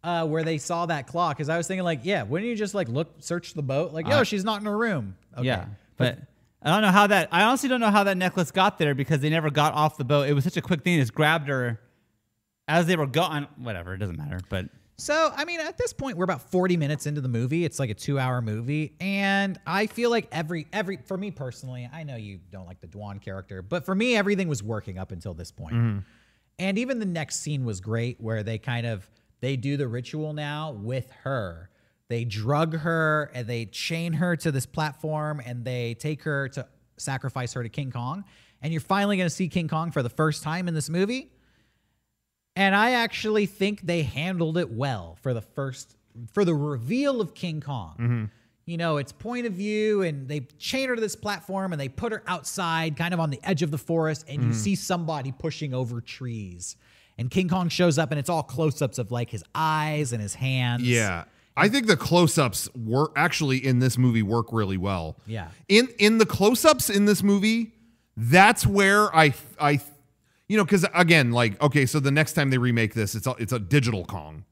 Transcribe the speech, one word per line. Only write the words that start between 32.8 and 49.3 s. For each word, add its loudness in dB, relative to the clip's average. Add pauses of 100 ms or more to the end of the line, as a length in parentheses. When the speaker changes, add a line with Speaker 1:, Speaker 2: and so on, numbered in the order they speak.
Speaker 1:
and -8
they -6
chain -6
her 0
to -2
this -2
platform -4
and -8
they -4
take -6
her -2
to -10 (300)
sacrifice -6
her -4
to -6
King -8
Kong. -6 (380)
And -4
you're -2
finally 2
gonna 2
see -2
King -2
Kong -2
for -2
the 0
first 0
time -4
in -4
this -4
movie. -2 (1300)
And 4
I 4
actually 0
think -2
they -2
handled -2
it -2
well -4
for -2
the -2
first, -10 (360)
for 2
the 2
reveal 0
of -4
King -6
Kong. -8
Speaker 3:
Mm-hmm. 0 (420)
Speaker 1:
You -8
know, 0
it's -6
point -6